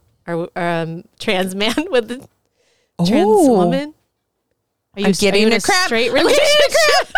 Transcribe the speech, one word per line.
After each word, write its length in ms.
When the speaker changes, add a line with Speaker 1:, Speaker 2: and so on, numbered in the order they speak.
Speaker 1:
are, 260
um, 480
trans 380
man 260
<laughs> 80
with 220
a 160
trans 220
Speaker 2:
Ooh. 240
Speaker 1:
woman? 420
Are 60
you 60
Speaker 2:
I'm 40
Speaker 1:
s-, 100
are 60
Speaker 2:
getting 140
Speaker 1:
you 80
in 40
Speaker 2:
a 40
Speaker 1:
a 40
Speaker 2:
cramp. 260
Speaker 1:
straight 240
Speaker 2:
I'm 40
getting 140
a 20
Speaker 1:
relationship? 840
Speaker 2:
cramp. 40